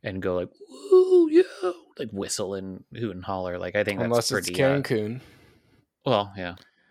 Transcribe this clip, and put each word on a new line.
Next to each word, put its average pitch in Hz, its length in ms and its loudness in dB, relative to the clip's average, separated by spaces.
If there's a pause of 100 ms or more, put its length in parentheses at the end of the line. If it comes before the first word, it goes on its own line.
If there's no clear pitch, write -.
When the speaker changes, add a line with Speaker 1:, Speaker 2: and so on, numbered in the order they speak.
Speaker 1:
and 95 180 -8
go 92 140 -2
like, 90 140 -2 (420)
"Woo, 370 400 6
yeah," 330 120 8 (560)
like, 117 140 -8
whistle 98 420 -4
and 95 300 -10 (100)
hoot 110 220 -6
and 92 80 -12
holler. 92 340 -4
Like, 90 180 -4
I 104 80 4
think 98 160 -2
that's 117 80 0
Speaker 2:
Unless 117 240 2
it's 98 180 0
Speaker 1:
pretty, 90 120 0
uh, 139 200 4
Speaker 2:
Cancun. 113 380 -2 (840)
Speaker 1:
well, 101 320 2
yeah. 90 200 -6 (340)